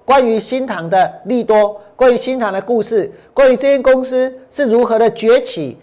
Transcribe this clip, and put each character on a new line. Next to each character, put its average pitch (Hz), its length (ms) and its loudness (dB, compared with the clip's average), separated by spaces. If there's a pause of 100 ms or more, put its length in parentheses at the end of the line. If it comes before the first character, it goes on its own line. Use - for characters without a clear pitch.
关 262 180 4
于 226 160 0
新 254 280 -6
唐 175 200 -8
的 185 240 2 (140)
利 233 180 -2
多， 208 380 0 (140)
关 247 180 4
于 - 20 -2
新 254 240 -6
唐 208 140 -4
的 196 80 -4
故 233 180 -2
事， 202 320 -2 (220)
关 269 180 4
于 247 60 0
这 254 60 -6
间 277 180 2
公 262 220 2
司 254 280 -2 (200)
是 285 180 -2
如 233 160 2
何 220 140 0
的 226 120 4
崛 226 300 2
起， 147 420 -10